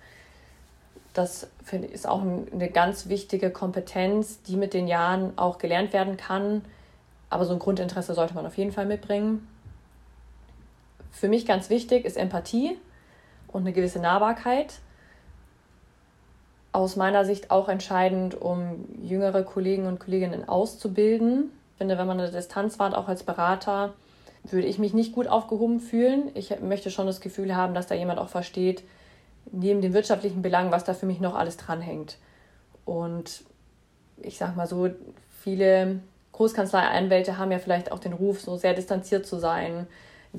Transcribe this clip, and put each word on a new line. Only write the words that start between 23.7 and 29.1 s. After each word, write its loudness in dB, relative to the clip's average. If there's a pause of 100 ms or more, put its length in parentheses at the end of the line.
würde 0
ich -2
mich 2
nicht 2
gut 0
aufgehoben 2
fühlen. 2
Ich -6
möchte -2
schon -2
das -4
Gefühl -4
haben, 2
dass -2
da -2
jemand -2
auch -4
versteht, -2 (680)